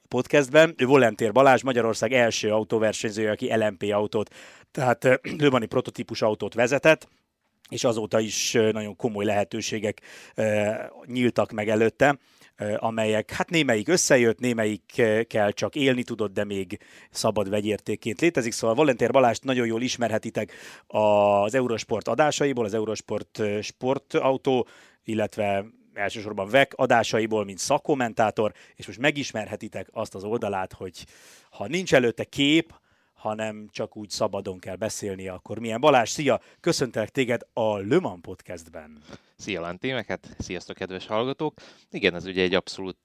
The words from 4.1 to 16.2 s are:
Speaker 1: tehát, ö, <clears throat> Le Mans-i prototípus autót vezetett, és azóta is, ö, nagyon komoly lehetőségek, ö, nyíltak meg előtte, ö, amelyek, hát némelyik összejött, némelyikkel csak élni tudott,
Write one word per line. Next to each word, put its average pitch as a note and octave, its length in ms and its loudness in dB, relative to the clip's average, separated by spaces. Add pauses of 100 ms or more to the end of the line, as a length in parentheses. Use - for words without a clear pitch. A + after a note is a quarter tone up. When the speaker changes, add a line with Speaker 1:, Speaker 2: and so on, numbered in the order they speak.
Speaker 1:
tehát, B2 320 0
ö, B2+ 100 6 (140)
<clears throat> - 100 -8
Le D3 120 4
Mans-i B2 180 2
prototípus - 540 -6
autót G#2+ 320 -2
vezetett, C3 540 2 (600)
és A#2 140 -6
azóta A2+ 360 0
is, A2 340 -4
ö, A2 180 4
nagyon G#2+ 240 -8
komoly G#2 300 -4
lehetőségek, G#2 760 -4 (340)
ö, G#2+ 360 0 (340)
nyíltak A#2+ 460 0
meg A2 180 -4
előtte, A2+ 480 2 (380)
ö, G#2+ 220 -4
amelyek, A2 540 -2
hát - 180 -4
némelyik B2+ 380 2
összejött, C3 520 4
némelyikkel A2 1120 0
csak G#2 220 -6
élni C3 280 0
tudott, G#2+ 300 -6